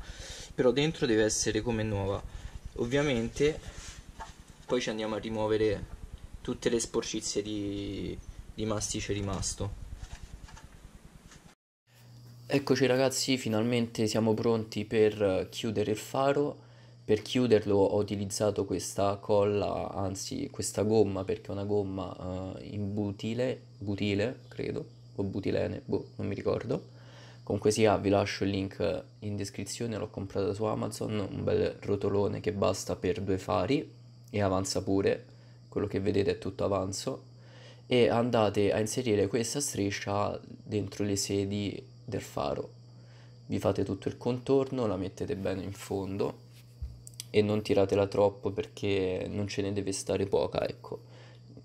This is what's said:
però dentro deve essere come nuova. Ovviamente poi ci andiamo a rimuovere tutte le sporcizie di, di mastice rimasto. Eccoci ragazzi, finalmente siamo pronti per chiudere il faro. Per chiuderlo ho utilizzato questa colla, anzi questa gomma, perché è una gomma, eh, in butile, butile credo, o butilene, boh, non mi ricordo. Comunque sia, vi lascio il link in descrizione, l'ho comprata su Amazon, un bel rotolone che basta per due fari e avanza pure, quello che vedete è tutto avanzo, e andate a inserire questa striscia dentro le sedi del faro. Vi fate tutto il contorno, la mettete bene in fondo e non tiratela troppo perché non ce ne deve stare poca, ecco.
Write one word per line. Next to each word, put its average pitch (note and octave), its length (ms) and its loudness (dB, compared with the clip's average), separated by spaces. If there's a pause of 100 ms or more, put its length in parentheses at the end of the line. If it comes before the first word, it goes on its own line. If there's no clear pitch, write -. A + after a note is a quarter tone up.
(540)
però B2+ 160 4
dentro D3 340 2
deve A2 200 4
essere G#2+ 380 0
come A2+ 200 -2
nuova. G2+ 400 -2 (520)
Ovviamente C3 840 0 (1080)
poi B2 140 2
ci B2 100 -4
andiamo A2 260 -4
a - 20 -2
rimuovere G#2+ 640 2 (580)
tutte B2 260 -2
le A#2 100 4
sporcizie - 640 -4
di, G2+ 760 -6 (380)
di G#2+ 120 -6
mastice G#2 480 -4
rimasto. G2 720 -4 (2500)
Eccoci C3+ 400 2
ragazzi, C3 500 4
finalmente A#2 720 2
siamo A2 260 4
pronti A2 520 0
per G#2 640 4
chiudere G#2+ 400 -2
il G#2+ 80 0
faro. C#3 640 0 (440)
Per G#2+ 160 4
chiuderlo G#2+ 540 4
ho G2+ 220 6
utilizzato G#2 640 0
questa G2 540 0
colla, G2+ 720 2
anzi G2 580 -4
questa - 320 -2
gomma, G2+ 400 4
perché - 240 -4
è - 60 -8
una G2+ 100 -4
gomma, F#2+ 960 -4
eh, - 80 -12
in G#2 260 -6
butile, A2 680 -2 (180)
butile G#2 720 0
credo, - 360 -6 (300)
o - 80 -2
butilene, G2 640 -2
boh, - 320 -2
non G2+ 100 -4
mi G2 80 -2
ricordo. G#2+ 520 -2 (580)
Comunque G#2 260 0
sia, G#2+ 260 6
vi F#2+ 120 2
lascio G2+ 340 2
il G2 80 2
link F#2+ 540 -2 (160)
in G#2 160 -6
descrizione, G#2+ 600 -6
l'ho G2 120 -6
comprata G2 440 -2
su G#2+ 120 -2
Amazon, A2+ 680 -2
un G2 140 -6
bel F#2+ 380 2
rotolone G2+ 580 0
che G#2 120 -2
basta G2 440 0
per F#2 240 0
due F#2+ 180 0
fari F#2+ 500 0 (400)
e G#2 140 0
avanza F#2+ 400 0
pure, G2 440 2 (420)
quello F#2+ 180 -2
che G2 140 -2
vedete G2 320 2
è - 60 -2
tutto G2 260 -4
avanzo, G2 580 -2 (640)
e B2 220 6
andate A2 640 4
a G#2 80 2
inserire G#2+ 480 2
questa A#2+ 320 0
striscia G2+ 840 0
dentro G2+ 600 -4
le G2+ 100 2
sedi G2+ 720 -2 (180)
del - 160 -6
faro. - 480 -4 (800)
Vi G2+ 140 -2
fate G2+ 240 2
tutto G2 240 -4
il - 80 -8
contorno, C3 720 0
la F#2+ 80 -2
mettete F#2+ 400 -4
bene F#2+ 260 -4
in G2 100 -8
fondo G2 680 -4 (880)
e G#2+ 140 4
non G#2 180 2
tiratela G2 460 4
troppo G2+ 440 2
perché F#2+ 800 -2
non G2 180 -4
ce G2+ 140 -6
ne G2 140 -2
deve G2 180 -2
stare G2 320 0
poca, - 420 0
ecco. - 340 -10 (640)